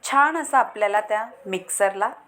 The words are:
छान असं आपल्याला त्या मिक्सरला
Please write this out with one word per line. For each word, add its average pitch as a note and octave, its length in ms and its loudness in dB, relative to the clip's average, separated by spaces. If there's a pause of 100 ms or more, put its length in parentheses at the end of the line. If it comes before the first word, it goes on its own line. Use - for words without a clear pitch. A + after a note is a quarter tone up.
(100)
छान C#4+ 260 4
असं C#4+ 220 0
आपल्याला G#3 420 0
त्या G#3+ 260 -4 (200)
मिक्सरला G3 640 -2 (180)